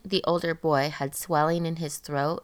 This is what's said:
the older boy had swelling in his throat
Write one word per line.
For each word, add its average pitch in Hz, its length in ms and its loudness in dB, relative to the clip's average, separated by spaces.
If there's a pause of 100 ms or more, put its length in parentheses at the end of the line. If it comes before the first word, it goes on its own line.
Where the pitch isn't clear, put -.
the 185 200 0
older 170 300 0
boy 151 360 2
had 143 260 -6
swelling 165 500 2
in 165 100 -2
his 160 220 -6
throat 147 460 -2